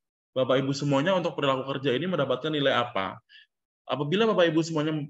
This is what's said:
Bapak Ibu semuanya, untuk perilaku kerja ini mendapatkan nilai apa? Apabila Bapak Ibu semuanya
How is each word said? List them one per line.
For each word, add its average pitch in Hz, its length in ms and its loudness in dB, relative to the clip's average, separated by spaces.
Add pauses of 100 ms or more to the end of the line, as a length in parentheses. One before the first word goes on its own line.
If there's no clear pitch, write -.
(320)
Bapak 131 320 2
Ibu 135 80 0
semuanya, 143 420 2
untuk 170 240 -2
perilaku 135 380 0
kerja 131 160 0
ini 147 160 -2
mendapatkan 147 420 -2
nilai 139 220 2
apa? 113 480 -2 (640)
Apabila 147 400 -2
Bapak 180 240 4
Ibu 160 160 2
semuanya 156 320 -2 (140)